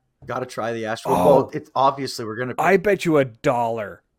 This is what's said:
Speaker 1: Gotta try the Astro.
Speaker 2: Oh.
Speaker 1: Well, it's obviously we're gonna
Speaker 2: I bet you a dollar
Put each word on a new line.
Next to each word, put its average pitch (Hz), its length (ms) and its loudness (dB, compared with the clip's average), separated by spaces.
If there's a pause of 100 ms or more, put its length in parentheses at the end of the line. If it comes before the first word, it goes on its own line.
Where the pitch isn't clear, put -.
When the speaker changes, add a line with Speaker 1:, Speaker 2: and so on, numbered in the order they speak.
(260)
Speaker 1:
Gotta 123 200 -6
try 120 280 -6
the 113 120 -6
Astro. 113 260 -4
Speaker 2:
Oh. 135 120 2
Speaker 1:
Well, 135 300 6
it's 151 200 -10
obviously 135 520 0
we're 107 100 -8
gonna 127 220 -6
Speaker 2:
I 180 180 2
bet 196 300 0
you 160 100 2
a 139 80 6
dollar 117 800 -4 (160)